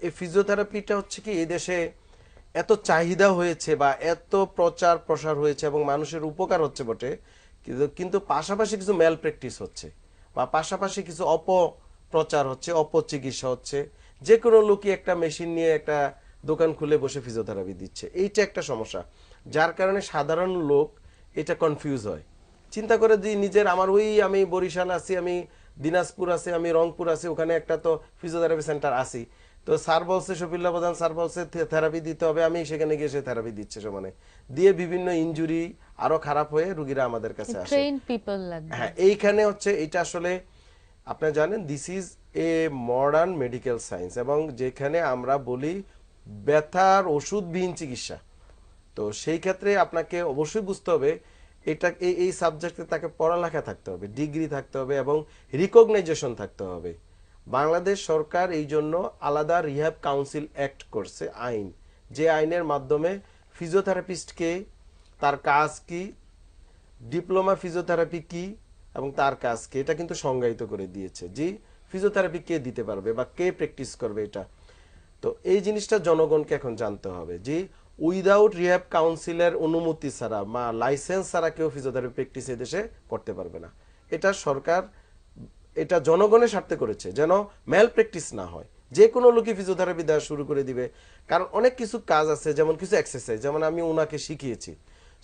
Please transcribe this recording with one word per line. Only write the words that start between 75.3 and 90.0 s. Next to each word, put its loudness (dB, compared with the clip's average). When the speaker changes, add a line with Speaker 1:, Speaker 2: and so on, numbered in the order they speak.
Speaker 1:
এই 2
জিনিসটা 0
জনগণকে 2
এখন -6
জানতে -6
হবে -10
যে -6
without 6
rehab 2
council-এর 2
অনুমতি -2
ছাড়া -6
বা -4
লাইসেন্স -2
ছাড়া 0
কেউ -2
ফিজিওথেরাপি -6
প্র্যাকটিস -8
এই -6
দেশে -6
করতে -8
পারবে -10
না। -18
এটা 2
সরকার -2
এটা 0
জনগণের 6
স্বার্থে -2
করেছে -4
যেন 2
ম্যালপ্র্যাকটিস 4
না -8
হয়, -14
যে 10
কোনো 8
লোকই 4
ফিজিওথেরাপি -2